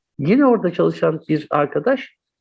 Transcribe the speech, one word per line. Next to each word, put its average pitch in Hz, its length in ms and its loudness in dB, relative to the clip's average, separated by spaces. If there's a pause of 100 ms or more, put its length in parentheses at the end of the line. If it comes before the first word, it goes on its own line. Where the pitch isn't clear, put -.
(180)
Yine 226 280 2
orada 185 260 2
çalışan 165 560 0
bir 151 220 -2
arkadaş, 147 680 -2 (240)